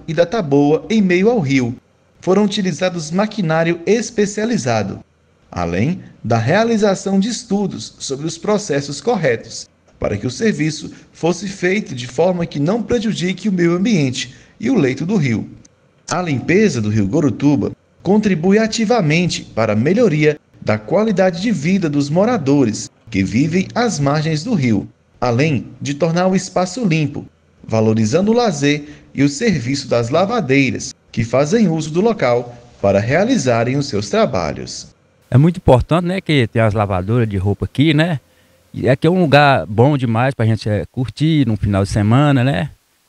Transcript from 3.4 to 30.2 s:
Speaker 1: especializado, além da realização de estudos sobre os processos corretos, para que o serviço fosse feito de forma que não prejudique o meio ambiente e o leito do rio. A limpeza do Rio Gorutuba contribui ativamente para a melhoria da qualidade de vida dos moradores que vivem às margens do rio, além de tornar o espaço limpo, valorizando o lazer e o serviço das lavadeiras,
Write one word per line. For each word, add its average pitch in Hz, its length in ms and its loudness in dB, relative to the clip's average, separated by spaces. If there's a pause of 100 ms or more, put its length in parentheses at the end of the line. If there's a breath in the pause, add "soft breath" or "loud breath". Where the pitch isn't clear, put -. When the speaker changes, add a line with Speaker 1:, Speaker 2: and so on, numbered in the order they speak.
Speaker 1:
especializado, 196 1120 -2 (520)
além 92 500 -2 (220 loud breath)
da 117 160 0
realização 196 800 0
de 196 100 0
estudos 196 680 -6
sobre 139 260 -8
os 160 140 -6
processos 147 600 -4
corretos, 160 720 -2 (300)
para - 180 -2
que 98 100 -8
o 123 40 -2
serviço 156 600 -4 (220 loud breath)
fosse 175 340 -4
feito 190 480 -4
de 123 120 -10
forma 175 380 0
que - 140 -8
não 190 220 0
prejudique 190 680 -2
o - 40 0
meio 170 220 2
ambiente 180 580 -2 (260 loud breath)
e - 100 -2
o 269 80 2
leito 139 280 0
do 208 100 -2
rio. 123 340 0 (600)
A 170 120 -2
limpeza 160 600 0
do 104 80 -2
Rio 107 180 2
Gorutuba 135 640 0 (300)
contribui 196 560 2
ativamente 208 840 0
para 110 300 -2
a - 20 0
melhoria 151 640 2 (220)
da 107 160 -2
qualidade 185 640 0
de 233 100 -2
vida 165 380 0
dos 143 200 0
moradores 147 800 0 (200)
que 98 140 0
vivem 156 520 0
às 214 240 -2
margens 151 440 -2
do 247 100 -2
rio, 123 340 0 (320)
além 123 480 0 (140)
de 131 120 -4
tornar 170 340 0
o 190 80 2
espaço 185 500 -2
limpo, 156 400 -2 (380)
valorizando 110 680 2
o - 20 2
lazer 147 520 0 (280 loud breath)
e - 100 -2
o 143 60 4
serviço 139 580 -2
das 120 220 0
lavadeiras, 139 840 0 (180)